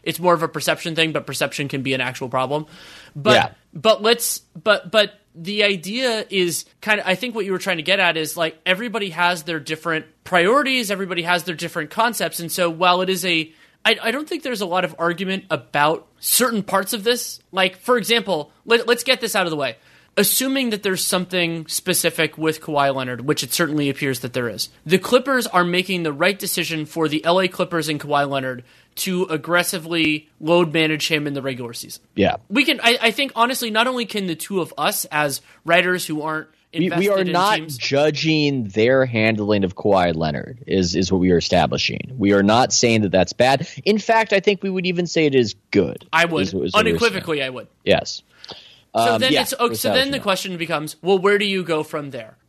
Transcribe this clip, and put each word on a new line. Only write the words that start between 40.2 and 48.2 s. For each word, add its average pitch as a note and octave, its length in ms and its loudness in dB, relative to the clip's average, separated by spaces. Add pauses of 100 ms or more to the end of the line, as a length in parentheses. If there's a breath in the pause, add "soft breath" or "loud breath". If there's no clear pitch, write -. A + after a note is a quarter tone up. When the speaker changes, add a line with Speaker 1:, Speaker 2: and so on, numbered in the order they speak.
Speaker 2:
is, F2+ 280 2
is F#2 160 0
what F#2 100 2
we F2+ 100 4
are E2+ 80 6
establishing. - 800 0
We G2+ 140 4
are G2 100 6
not A2+ 280 4
saying A2+ 300 4
that F#2+ 100 0
that's F#2 220 4
bad. C3+ 340 2 (160)
In G#3+ 140 4
fact, A3 340 2
I G3 100 4
think G3+ 200 2
we G3 80 -2
would F#3 160 -2
even F3 220 0
say D#3+ 180 2
it C#3 80 2
is B2 220 4 (160)
good, E2 420 0
Speaker 1:
I E3 120 4
would. E3+ 180 -2
Speaker 2:
is, F#3+ 60 -2
is - 40 -8
what F#3 80 -2
we're - 80 -2
saying. G#3 180 4
Speaker 1:
Unequivocally, E3+ 540 0
I C3 80 -4
would. A#2+ 180 -12 (160)
Speaker 2:
Yes. - 380 0 (720 loud breath)